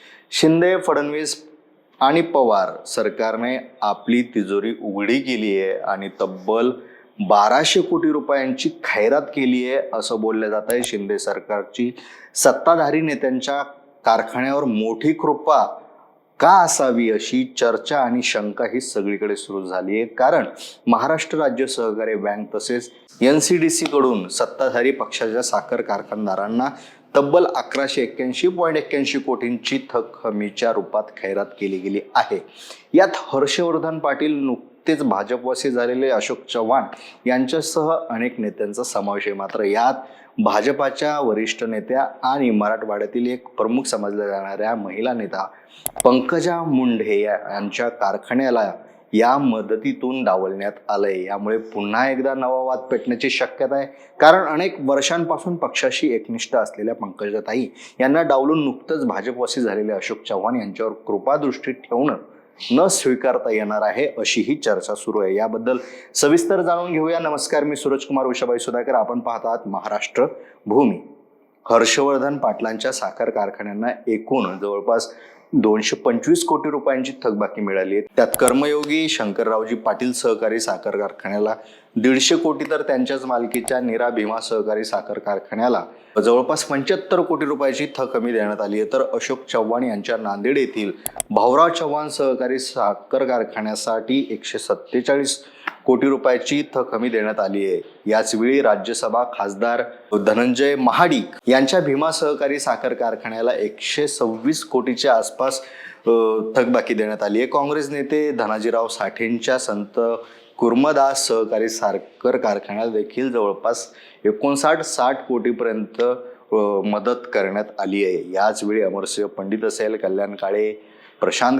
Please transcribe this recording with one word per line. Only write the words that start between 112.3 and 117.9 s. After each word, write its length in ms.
कारखान्याला 560
देखील 400
जवळपास 540
एकोणसाठ 580
साठ 440
कोटीपर्यंत, 760
अ, 40
मदत 500
करण्यात 300
आली 260